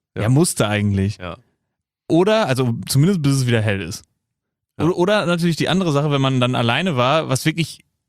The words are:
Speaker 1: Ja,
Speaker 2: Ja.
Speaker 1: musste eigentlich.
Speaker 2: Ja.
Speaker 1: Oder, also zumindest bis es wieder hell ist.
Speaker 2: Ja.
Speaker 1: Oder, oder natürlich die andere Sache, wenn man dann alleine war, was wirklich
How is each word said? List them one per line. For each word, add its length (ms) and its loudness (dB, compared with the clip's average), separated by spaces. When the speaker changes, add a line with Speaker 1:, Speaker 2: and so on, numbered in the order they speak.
Speaker 1:
Ja, 60 -2
Speaker 2:
Ja. 60 0
Speaker 1:
musste 380 2
eigentlich. 500 0
Speaker 2:
Ja. 200 -12
Speaker 1:
Oder, 380 2
also 260 0
zumindest 320 2
bis 140 0
es 120 -2
wieder 140 2
hell 200 -2
ist. 220 -10
Speaker 2:
Ja. 80 -2
Speaker 1:
Oder, 120 0
oder 280 2
natürlich 300 0
die 140 -2
andere 240 0
Sache, 180 0
wenn 100 2
man 200 2
dann 140 0
alleine 420 0
war, 320 0
was 160 -2
wirklich 400 -4